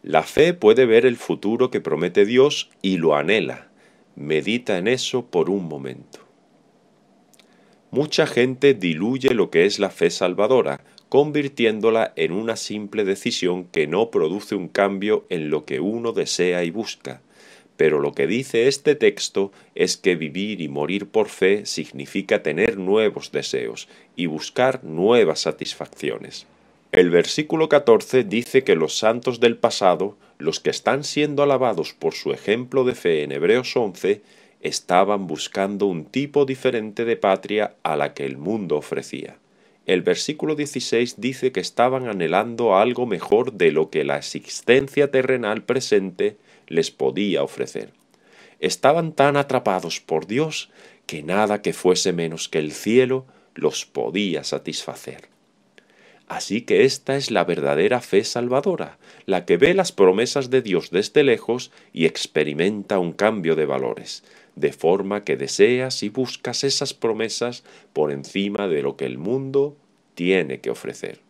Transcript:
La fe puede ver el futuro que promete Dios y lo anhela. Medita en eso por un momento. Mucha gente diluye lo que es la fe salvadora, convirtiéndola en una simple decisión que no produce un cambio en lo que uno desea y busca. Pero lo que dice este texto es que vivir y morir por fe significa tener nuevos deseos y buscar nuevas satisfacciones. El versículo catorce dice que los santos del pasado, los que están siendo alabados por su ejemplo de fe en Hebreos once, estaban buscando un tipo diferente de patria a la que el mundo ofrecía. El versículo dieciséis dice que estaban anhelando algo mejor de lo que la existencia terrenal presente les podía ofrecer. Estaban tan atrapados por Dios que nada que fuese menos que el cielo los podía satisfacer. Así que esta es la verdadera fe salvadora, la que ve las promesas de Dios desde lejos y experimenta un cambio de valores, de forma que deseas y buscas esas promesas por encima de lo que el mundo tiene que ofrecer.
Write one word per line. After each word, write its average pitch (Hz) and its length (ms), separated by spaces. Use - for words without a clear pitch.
La 78 200
fe 170 320
puede 120 320
ver 117 200
el 120 100
futuro 117 540
que 107 100
promete 87 440
Dios 127 460
y 95 160
lo 80 180
anhela. 73 520
Medita 78 640
en 92 80
eso 123 400
por 82 240
un 98 140
momento. 69 560
Mucha 151 360
gente 131 480
diluye 110 600
lo 98 160
que 85 160
es 104 140
la 98 100
fe 87 200
salvadora, 98 720
convirtiéndola 117 1040
en 80 180
una 110 240
simple 104 480
decisión 92 600
que 76 240
no 104 220
produce 90 440
un 90 140
cambio 101 640
en 80 200
lo 76 140
que 67 160
uno 113 320
desea 87 500
y 85 80
busca. 98 500
Pero 76 220
lo 71 140
que - 160
dice 117 400
este 143 260
texto - 560
es 90 220
que 90 180
vivir 87 460
y 76 80
morir 78 400
por 110 200
fe 98 380
significa 80 760
tener 98 360
nuevos 95 540
deseos 62 560
y 87 120
buscar 82 580
nuevas 87 560
satisfacciones. - 1040
El 90 200
versículo 151 580
catorce 123 560
dice 117 400
que 95 100
los 80 220
santos 117 440
del 117 180
pasado, 98 580
los 78 200
que - 120
están 135 340
siendo 147 380
alabados 131 500
por - 220
su - 180
ejemplo 123 520
de 123 100
fe 80 280
en 71 100
Hebreos 101 440
once, 104 460
estaban 95 640
buscando 98 580
un 85 220
tipo 143 400
diferente 120 580
de 113 120
patria 101 640
a 80 120
la 73 200
que 71 100
el 67 140
mundo 90 380
ofrecía. - 600
El 92 160
versículo 151 540
dieciséis 123 680
dice 127 320
que 92 80
estaban 127 480
anhelando 104 640
algo 120 300
mejor 113 480
de 87 180
lo 80 200
que 76 140
la 71 120
existencia 135 920
terrenal 123 540
presente 104 760
les 82 220
podía 71 520
ofrecer. 62 500
Estaban 160 520
tan 143 240
atrapados 107 640
por 80 260
Dios 147 440
que 78 180
nada 104 380
que - 140
fuese 90 400
menos 82 340
que 82 100
el 76 140
cielo 127 540
los - 300
podía 78 580
satisfacer. - 840
Así - 320
que 104 240
esta 135 320
es 139 140
la 92 140
verdadera 85 580
fe 101 200
salvadora, 120 760
la 90 220
que 90 100
ve 147 160
las 190 200
promesas 120 580
de 131 100
Dios 110 300
desde 107 340
lejos 120 480
y 80 140
experimenta 82 960
un 85 140
cambio 98 440
de 78 80
valores, 65 600
de 73 200
forma 98 500
que 67 140
deseas 123 640
y 104 80
buscas 123 540
esas 139 280
promesas 113 720
por 73 180
encima 98 560
de 76 140
lo 69 160
que 69 80
el 64 100
mundo 135 580
tiene 87 460
que - 80
ofrecer. - 600